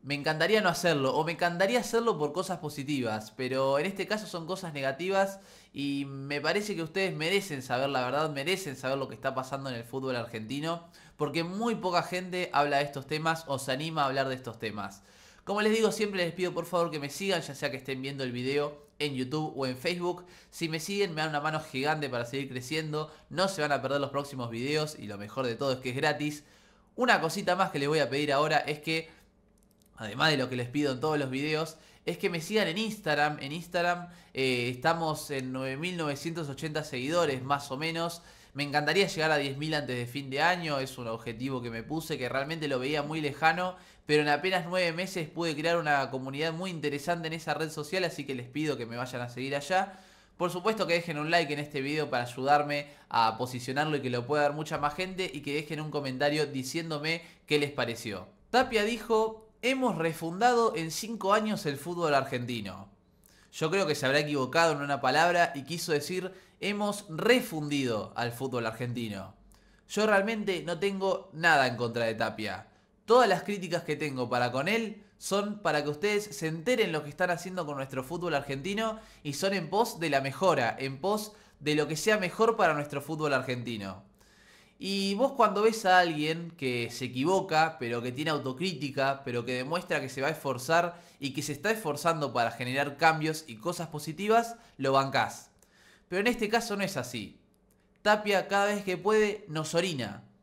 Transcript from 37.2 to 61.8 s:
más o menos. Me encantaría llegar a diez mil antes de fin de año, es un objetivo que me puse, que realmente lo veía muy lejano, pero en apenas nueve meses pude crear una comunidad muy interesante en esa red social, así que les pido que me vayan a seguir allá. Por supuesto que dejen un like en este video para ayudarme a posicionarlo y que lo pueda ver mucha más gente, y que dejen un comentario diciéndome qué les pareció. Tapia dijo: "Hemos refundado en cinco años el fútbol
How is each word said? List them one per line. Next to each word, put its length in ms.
más 280
o 60
menos. 460
Me 60
encantaría 460
llegar 240
a 60
diez 200
mil 160
antes 240
de 80
fin 240
de 100
año, 380
es 220
un 80
objetivo 560
que 80
me 100
puse, 380
que 100
realmente 380
lo 100
veía 240
muy 180
lejano, 580
pero 160
en 80
apenas 380
nueve 260
meses 340
pude 280
crear 220
una 340
comunidad 420
muy 160
interesante 560
en 80
esa 220
red 160
social, 320
así 220
que 100
les 120
pido 300
que 80
me 100
vayan 260
a 80
seguir 260
allá. 440
Por 140
supuesto 340
que 80
dejen 240
un 140
like 200
en 80
este 220
video 300
para 140
ayudarme 640
a 300
posicionarlo 580
y 40
que 100
lo 160
pueda 160
ver 100
mucha 240
más 160
gente, 400
y 80
que 140
dejen 260
un 80
comentario 560
diciéndome 800
qué 100
les 140
pareció. 560
Tapia 320
dijo: 640
"Hemos 340
refundado 800
en 160
cinco 420
años 320
el 120
fútbol 360